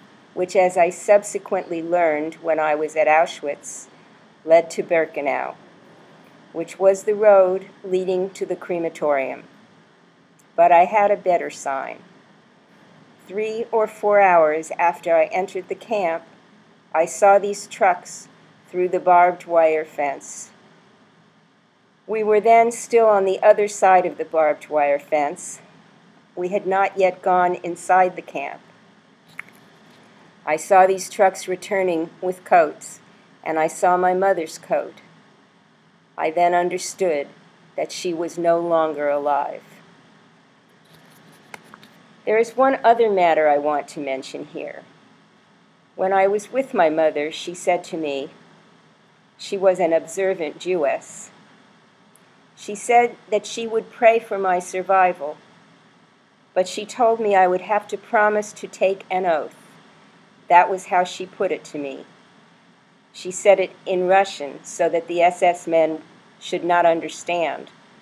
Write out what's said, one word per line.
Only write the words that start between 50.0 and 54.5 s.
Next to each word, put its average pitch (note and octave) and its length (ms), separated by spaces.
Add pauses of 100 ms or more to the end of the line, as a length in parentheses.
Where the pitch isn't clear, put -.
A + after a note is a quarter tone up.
Jewess. D#3+ 720 (1200)
She - 200
said A#3+ 400 (160)
that G#3 160
she A#3 180
would A3 240
pray A3+ 300
for A3 180
my F#3 220